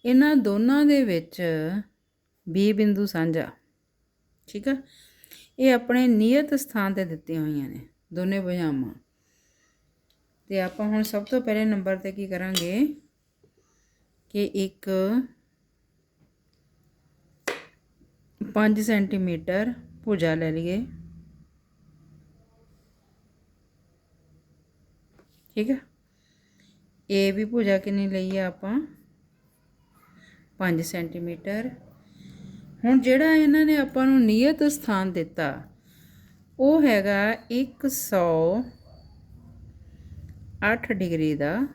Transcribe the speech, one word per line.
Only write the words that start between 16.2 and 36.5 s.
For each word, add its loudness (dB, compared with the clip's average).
ਪੰਜ 2
ਸੈਂਟੀਮੀਟਰ -2
ਭੁਜਾ 0
ਲੈ -2
ਲਈਏ, -4
ਠੀਕ -2
ਆ? 0
ਏ 2
ਬੀ -4
ਭੁਜਾ 0
ਕਿੰਨੀ -2
ਲਈ -4
ਆ -2
ਆਪਾਂ? -6
ਪੰਜ 0
ਸੈਂਟੀਮੀਟਰ। -8
ਹੁਣ 6
ਜਿਹੜਾ 4
ਇਹਨਾਂ 6
ਨੇ 4
ਆਪਾਂ 0
ਨੂੰ 6
ਨਿਯਤ 4
ਸਥਾਨ -2
ਦਿੱਤਾ, -4